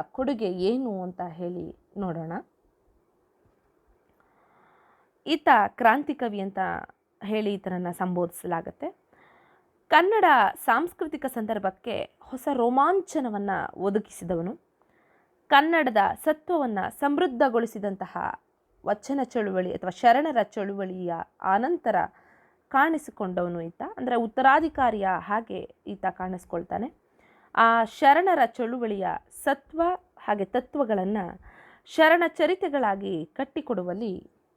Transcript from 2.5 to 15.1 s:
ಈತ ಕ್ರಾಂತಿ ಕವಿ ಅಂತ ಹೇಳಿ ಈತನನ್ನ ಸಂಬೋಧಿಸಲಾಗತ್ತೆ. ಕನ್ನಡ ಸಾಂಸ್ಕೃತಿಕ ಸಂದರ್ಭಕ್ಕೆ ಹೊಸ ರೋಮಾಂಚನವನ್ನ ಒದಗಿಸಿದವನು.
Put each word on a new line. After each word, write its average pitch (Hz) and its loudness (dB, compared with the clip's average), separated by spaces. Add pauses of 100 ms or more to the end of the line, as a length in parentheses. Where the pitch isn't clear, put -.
ಈತ 311 0 (180)
ಕ್ರಾಂತಿ 247 2
ಕವಿ 208 -4
ಅಂತ 196 -6 (640)
ಹೇಳಿ 214 -2
ಈತನನ್ನ 180 -6
ಸಂಬೋಧಿಸಲಾಗತ್ತೆ. 175 -4 (840)
ಕನ್ನಡ 381 6 (400)
ಸಾಂಸ್ಕೃತಿಕ 233 -2
ಸಂದರ್ಭಕ್ಕೆ 208 -4 (100)
ಹೊಸ - -10
ರೋಮಾಂಚನವನ್ನ 254 0 (240)
ಒದಗಿಸಿದವನು. 190 -4 (880)